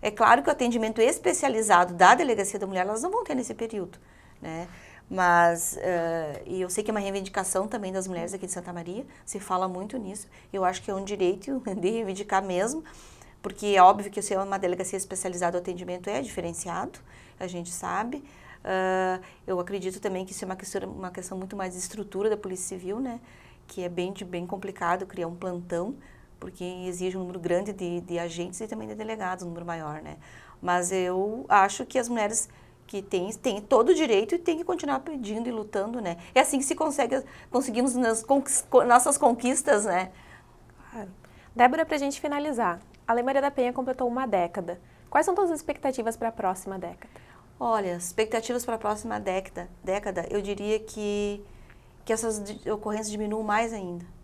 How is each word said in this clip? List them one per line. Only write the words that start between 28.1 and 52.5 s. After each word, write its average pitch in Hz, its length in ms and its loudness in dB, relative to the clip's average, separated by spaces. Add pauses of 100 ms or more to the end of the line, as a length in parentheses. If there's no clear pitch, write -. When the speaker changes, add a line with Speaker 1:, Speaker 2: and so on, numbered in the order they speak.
Speaker 1:
agentes 170 420 -6
e 220 60 -8
também 214 220 -8
de 214 60 -8
delegados, 208 500 -6
um 175 40 -8
número 170 180 -10
maior, 156 360 -8
né? 151 140 -14 (440)
Mas 180 320 0
eu 190 560 0
acho 196 380 4
que - 120 -2
as 233 100 -2
mulheres 220 400 -2 (380)
que 196 160 -8
têm, 190 300 -2
têm 208 280 -2
todo 226 300 6
o 359 40 10
direito 233 400 4
e 349 40 0
têm 349 180 0
que 339 80 -6
continuar 285 360 -2
pedindo 233 480 -6
e 247 40 -4
lutando, 214 480 -4
né? 175 160 -4 (180)
É 262 60 8
assim 294 180 4
que 269 60 0
se 330 100 0
consegue, 277 480 0 (280)
conseguimos 247 440 2
nas 226 280 2
conquis-, - 460 2
co-, 254 160 8
nossas 247 340 6
conquistas, 247 640 4
né? 185 260 0 (800)
Speaker 2:
Claro. 202 200 -12 (440)
Débora, 247 300 6
pra 311 140 -2
gente 277 220 -2
finalizar, 277 600 0 (260)
a 233 60 2
Lei 240 100 4
Maria 262 200 4
da 277 80 2
Penha 254 220 0
completou 254 360 -2
uma 254 180 -2
década. 180 540 -2 (300)
Quais 302 160 4
são 370 80 2
tuas 381 160 2
expectativas 262 640 -2
pra 226 160 -2
próxima 190 460 -4
década? - 500 -14 (320)
Speaker 1:
Olha, 202 360 2
as 175 80 -8
expectativas 226 600 -2
pra 233 140 -4
próxima 214 400 -4
década, 190 500 -4 (140)
década, 190 480 -2
eu 208 100 0
diria 202 380 -2
que, 208 640 -4 (600)
que - 80 -2
essas 220 300 -2
di-, 208 280 -8